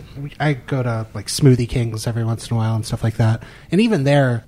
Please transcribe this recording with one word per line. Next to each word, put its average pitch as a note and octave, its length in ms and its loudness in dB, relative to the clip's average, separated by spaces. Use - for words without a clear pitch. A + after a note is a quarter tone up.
we, D3 220 -12
I D3 120 2
go B2+ 300 -4
to, A2+ 300 -4
like, G2+ 140 -10
Smoothie B2 420 4
Kings A2+ 360 -4
every A2+ 200 -2
once A2+ 240 -4
in B2+ 60 -2
a - 20 2
while A2 180 0
and A2 100 -2
stuff - 160 -6
like - 160 0
that. A2+ 260 2
And E3+ 80 2
even G#3+ 240 2
there, C3+ 440 2